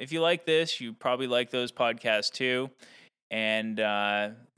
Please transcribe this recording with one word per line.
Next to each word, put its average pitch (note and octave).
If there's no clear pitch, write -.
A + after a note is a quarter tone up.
if C3
you D#3+
like E3+
this, D#3+
you A2+
probably B2+
like B2
those B2
podcasts A2+
too. B2+
And, A2
uh, G#2